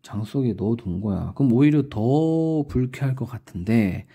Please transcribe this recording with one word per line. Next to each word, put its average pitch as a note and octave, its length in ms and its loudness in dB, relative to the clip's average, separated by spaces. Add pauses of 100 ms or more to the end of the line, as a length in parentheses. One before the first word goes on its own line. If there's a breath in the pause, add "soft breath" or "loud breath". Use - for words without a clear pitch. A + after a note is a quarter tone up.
장 G#2+ 220 -8
속에 B2 300 -2
넣어둔 G2+ 460 -2
거야. F2+ 360 -4
그럼 C3+ 180 2
오히려 D3 360 4
더 D#3 800 0
불쾌할 B2+ 480 -2
것 B2+ 100 -6
같은데 G2+ 880 -2